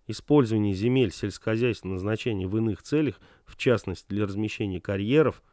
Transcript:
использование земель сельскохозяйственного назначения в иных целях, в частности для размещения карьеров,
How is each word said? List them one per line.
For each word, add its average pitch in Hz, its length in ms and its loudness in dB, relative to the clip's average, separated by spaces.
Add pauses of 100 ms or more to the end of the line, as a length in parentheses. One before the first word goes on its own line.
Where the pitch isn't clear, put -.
использование 110 640 2
земель 117 400 2
сельскохозяйственного 110 800 -4
назначения 101 500 -4
в 98 120 -2
иных 110 260 -2
целях, 147 380 -2 (240)
в - 100 -20
частности - 540 0
для 101 160 0
размещения 98 560 -4
карьеров, 110 600 2 (120)